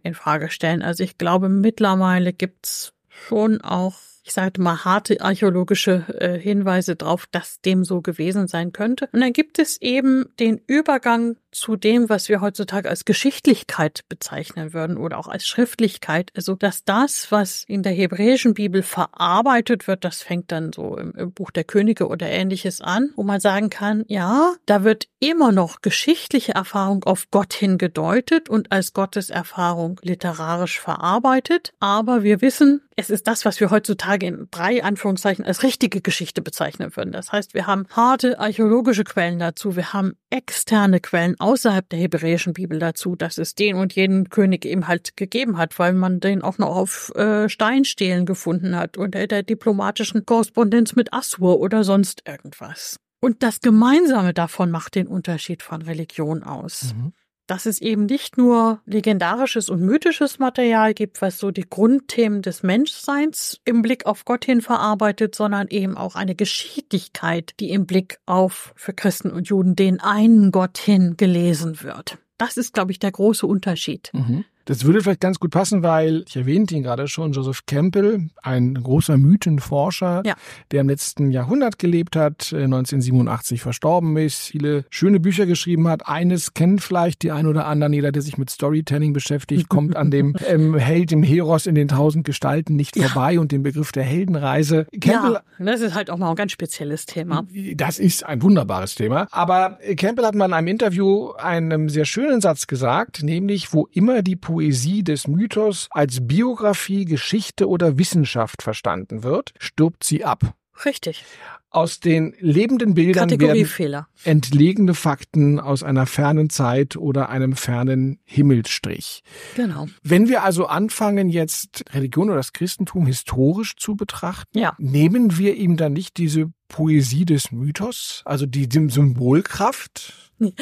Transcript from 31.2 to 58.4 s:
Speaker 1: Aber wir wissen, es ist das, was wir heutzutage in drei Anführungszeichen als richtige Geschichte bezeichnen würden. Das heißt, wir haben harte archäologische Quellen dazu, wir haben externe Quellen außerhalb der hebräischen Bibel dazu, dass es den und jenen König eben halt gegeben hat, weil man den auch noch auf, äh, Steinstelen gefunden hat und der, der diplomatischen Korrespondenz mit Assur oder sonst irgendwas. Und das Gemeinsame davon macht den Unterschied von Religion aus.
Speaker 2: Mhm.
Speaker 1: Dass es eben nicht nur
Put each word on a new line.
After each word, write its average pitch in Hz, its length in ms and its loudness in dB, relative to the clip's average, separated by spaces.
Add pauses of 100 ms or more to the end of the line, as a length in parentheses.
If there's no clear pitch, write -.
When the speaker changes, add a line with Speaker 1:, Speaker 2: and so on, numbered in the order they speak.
Speaker 1:
Aber 214 420 0
wir 208 200 2
wissen, 285 400 4 (120)
es - 140 -6
ist - 180 -2
das, 226 200 0
was 208 120 -2
wir 196 120 2
heutzutage 202 560 0
in - 240 -8
drei 185 340 -2
Anführungszeichen 196 640 -2
als - 160 -2
richtige 202 400 0
Geschichte - 400 -4
bezeichnen - 520 -8
würden. - 180 -8
Das - 200 -10
heißt, 208 220 -6
wir 185 120 -4
haben 196 240 -2
harte 254 480 2
archäologische 220 640 2
Quellen 175 340 -2
dazu, 170 380 -4
wir 175 180 -6
haben 190 180 -2 (180)
externe 208 680 2
Quellen 175 380 -2
außerhalb 202 500 0
der 170 120 -4
hebräischen 170 520 -2
Bibel 170 280 -6
dazu, 170 340 -4
dass 170 240 -6
es 165 160 -6
den 202 220 0
und 185 180 0
jenen 190 340 2
König 190 360 2
eben 170 240 -2
halt - 280 -4
gegeben 226 400 -4
hat, 165 220 -2
weil 175 140 2
man 185 260 0
den 196 240 0
auch - 160 -4
noch 170 160 0
auf, - 400 -4
äh, 208 340 0
Steinstelen 208 800 0
gefunden 180 480 -2
hat 170 220 -6
und 190 180 -4
der, 196 140 -4
der 202 160 -2
diplomatischen 208 800 -2
Korrespondenz 226 680 2
mit 240 180 0
Assur 180 460 2
oder 202 240 2
sonst 196 420 0
irgendwas. - 720 -16 (220)
Und 240 240 0
das 226 160 -2
Gemeinsame 240 760 4
davon 170 380 -2
macht - 240 -6
den 185 100 0
Unterschied 175 560 -6
von 160 200 -12
Religion 160 600 -6
aus. 135 540 -10
Speaker 2:
Mhm. 127 160 -6 (340)
Speaker 1:
Dass 185 180 -6
es 214 160 -4
eben 214 240 0
nicht 262 320 -4
nur 226 480 4